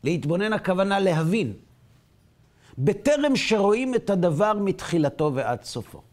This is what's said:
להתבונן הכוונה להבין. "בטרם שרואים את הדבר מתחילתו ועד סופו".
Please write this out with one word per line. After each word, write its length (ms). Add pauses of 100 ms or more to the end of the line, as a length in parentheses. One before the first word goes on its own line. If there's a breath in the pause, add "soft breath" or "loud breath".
להתבונן 480
הכוונה 460
להבין. 540 (1300 soft breath)
"בטרם 580
שרואים 580
את 160
הדבר 420
מתחילתו 800
ועד 300
סופו". 380 (100)